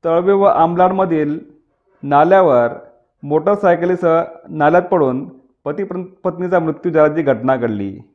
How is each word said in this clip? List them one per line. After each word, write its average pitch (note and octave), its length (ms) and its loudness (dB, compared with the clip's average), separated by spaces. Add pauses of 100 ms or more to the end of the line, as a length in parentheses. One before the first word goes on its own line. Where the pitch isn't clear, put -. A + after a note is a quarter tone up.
तळवे F3 280 2
व G3 100 2
आमलाडमधील E3+ 960 0 (640)
नाल्यावर C#3+ 640 4 (540)
मोटरसायकलीसह E3+ 1000 0 (260)
नाल्यात D#3 340 2
पडून D3+ 460 -2 (360)
पती D3 200 -6
पत्न-, F#3 180 -10 (220)
पत्नीचा F3+ 340 -2
मृत्यू D#3+ 340 -4
झाल्याची D3+ 300 2
घटना C3 340 -2
घडली. G2+ 420 -6 (160)